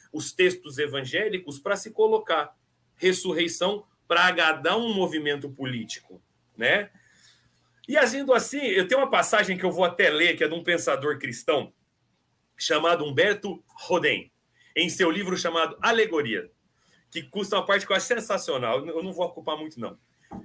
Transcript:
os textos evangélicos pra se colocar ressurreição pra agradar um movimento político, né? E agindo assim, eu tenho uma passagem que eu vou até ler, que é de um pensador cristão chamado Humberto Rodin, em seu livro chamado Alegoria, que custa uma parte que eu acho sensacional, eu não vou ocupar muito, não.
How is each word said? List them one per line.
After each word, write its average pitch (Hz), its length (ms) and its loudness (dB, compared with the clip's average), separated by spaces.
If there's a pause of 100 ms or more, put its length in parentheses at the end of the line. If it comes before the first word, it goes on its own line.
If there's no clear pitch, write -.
(100)
os 151 220 -8
textos 180 460 0
evangélicos 147 800 -4
pra 202 180 -2
se 220 140 -8
colocar 208 640 0 (380)
ressurreição 185 880 0 (240)
pra 175 180 4
agradar 165 520 2
um 233 160 -2
movimento 147 560 -2
político, 123 720 -10 (340)
né? 160 340 0 (960)
E 269 80 0
agindo 269 360 2
assim, 262 280 2
eu 190 260 2
tenho 254 140 2
uma 269 100 2
passagem 202 480 2
que 185 60 -4
eu 180 80 0
vou 175 120 2
até 175 240 4
ler, 160 280 2
que 165 80 0
é - 40 2
de 160 60 -6
um 170 80 -8
pensador 151 560 0
cristão 131 540 -2 (840)
chamado 160 480 2
Humberto 185 640 0
Rodin, 147 640 -2 (460)
em 170 120 2
seu 165 220 2
livro 185 260 -2
chamado 165 440 -2
Alegoria, 165 680 0 (640)
que 127 140 -10
custa 202 320 -4
uma 185 100 -2
parte 196 180 2
que - 80 -2
eu 196 40 2
acho 185 100 -2
sensacional, 151 800 -2
eu 165 160 -6
não 185 100 -6
vou 170 140 -2
ocupar 156 300 -6
muito, 156 240 -12
não. 92 180 -10 (460)